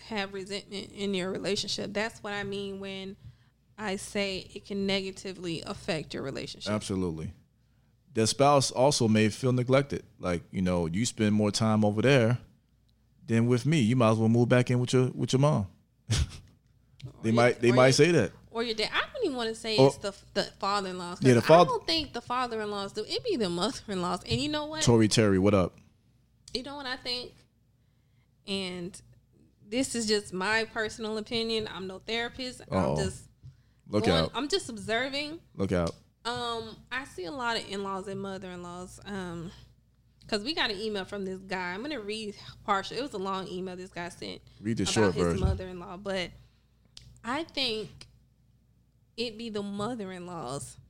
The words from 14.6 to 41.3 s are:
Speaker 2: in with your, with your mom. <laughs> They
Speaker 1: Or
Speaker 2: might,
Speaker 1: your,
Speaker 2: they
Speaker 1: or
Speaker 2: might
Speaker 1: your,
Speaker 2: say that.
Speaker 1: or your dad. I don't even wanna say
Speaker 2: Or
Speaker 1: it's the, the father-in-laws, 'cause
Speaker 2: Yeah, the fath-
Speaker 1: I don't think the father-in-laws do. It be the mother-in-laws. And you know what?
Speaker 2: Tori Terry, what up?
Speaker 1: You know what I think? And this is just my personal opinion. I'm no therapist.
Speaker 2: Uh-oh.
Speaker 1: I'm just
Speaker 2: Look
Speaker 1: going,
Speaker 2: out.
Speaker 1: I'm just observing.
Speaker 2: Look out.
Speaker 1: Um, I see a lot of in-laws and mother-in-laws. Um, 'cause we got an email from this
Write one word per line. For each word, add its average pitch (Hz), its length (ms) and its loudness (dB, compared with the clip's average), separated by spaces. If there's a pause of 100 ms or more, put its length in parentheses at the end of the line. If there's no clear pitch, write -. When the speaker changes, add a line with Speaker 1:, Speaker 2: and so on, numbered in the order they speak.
Speaker 2:
in 123 80 2
with 123 140 0
your, 127 200 4
with 135 200 -2
your 131 80 4
mom. 139 260 2 (420)
<laughs> 113 60 2 (1080)
They 110 60 0
Speaker 1:
Or 113 40 4
Speaker 2:
might, 117 220 8
Speaker 1:
your, - 60 -14
Speaker 2:
they 117 100 6
Speaker 1:
or - 40 8
Speaker 2:
might 127 120 10
Speaker 1:
your, 135 60 8
Speaker 2:
say 170 180 8
that. 120 200 4 (200)
Speaker 1:
or 226 120 -2
your 226 120 -4
dad. 214 180 -2
I 427 60 0 (140)
don't 539 120 -6
even 269 120 -2
wanna 226 180 -4
say 220 220 -2
Speaker 2:
Or 135 100 10
Speaker 1:
it's - 100 0
the, 196 160 -8 (200)
the 196 100 0 (160)
father-in-laws, 185 600 -4
'cause 135 80 2
Speaker 2:
Yeah, 123 80 8
the 117 60 6
fath- 160 200 10
Speaker 1:
I - 80 10
don't 466 180 -2
think 320 260 -2
the 240 80 -6
father-in-laws 214 720 -4
do. 208 140 -6
It - 160 -4
be 415 140 -2
the 208 120 0
mother-in-laws. 180 800 -2
And 240 120 0
you 294 80 -2
know 302 160 -2
what? 311 180 -6
Speaker 2:
Tori 113 240 6
Terry, 101 320 4
what 101 140 4
up? 92 240 2 (760)
Speaker 1:
You 254 100 -4
know 277 120 -12
what 285 100 -10
I 262 120 -6
think? 247 340 -8 (1160)
And 185 520 -6 (680)
this 247 280 -2
is 233 120 -4
just 208 260 0
my 214 320 0
personal 220 520 -6
opinion. 226 560 -4
I'm 185 140 -10
no 190 120 -12
therapist. 240 600 -8
Speaker 2:
Uh-oh. 87 300 0
Speaker 1:
I'm 76 60 0
just - 260 -4 (640)
Speaker 2:
Look 104 160 0
Speaker 1:
going, 82 200 4
Speaker 2:
out. - 100 -4
Speaker 1:
I'm 269 140 -4
just 370 200 -4
observing. 262 680 -4 (160)
Speaker 2:
Look 98 160 -2
out. 85 200 2 (340)
Speaker 1:
Um, 233 500 -6 (160)
I 262 140 -6
see - 200 -12
a 330 60 -8
lot 240 260 -2
of 220 120 -8
in-laws 196 380 -6
and 196 140 -8
mother-in-laws. 180 840 -10
Um, 180 460 -6 (760)
'cause 208 160 -2
we 285 100 -2
got 330 180 0
an 190 80 -6
email 208 260 -4
from 202 200 -8
this 190 140 -6